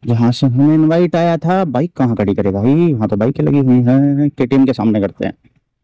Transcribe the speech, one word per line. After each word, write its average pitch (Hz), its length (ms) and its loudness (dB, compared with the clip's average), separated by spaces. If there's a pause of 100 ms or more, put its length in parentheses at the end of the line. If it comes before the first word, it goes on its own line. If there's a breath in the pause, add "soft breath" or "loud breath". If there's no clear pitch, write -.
जहाँ 117 300 0
से 139 140 -2
हमें 139 280 2
invite 160 420 0
आया 170 200 0
था। 185 300 -2
Bike 143 300 -4
कहाँ 120 200 -2
खड़ी 101 180 0
करे 98 160 -2
भाई, 139 420 0
वहाँ 107 160 -2
तो 104 80 -2
bike 113 240 -2
लगी 143 180 0
हुई 127 240 2
है। 139 460 2
केटीएम 135 380 0
के 131 60 0
सामने 107 280 -2
करते - 260 -6
हैं। - 80 -10 (500)